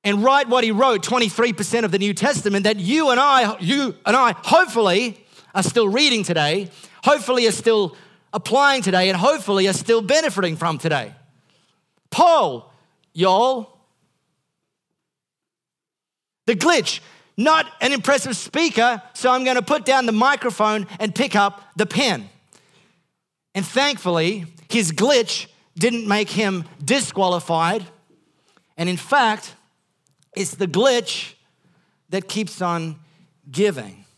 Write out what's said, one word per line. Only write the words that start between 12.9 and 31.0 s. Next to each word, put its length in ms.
y'all. 640
The 80
glitch, 460
not 420
an 120
impressive 440
speaker, 640
so 160
I'm 140
gonna 180
put 240
down 180
the 80
microphone 720
and 140
pick 200
up 280
the 100
pen. 420
And 100
thankfully, 800
his 240
glitch 540
didn't 280
make 220
him 360
disqualified. 1000
And 120
in 80
fact, 580
it's 200
the 100
glitch 680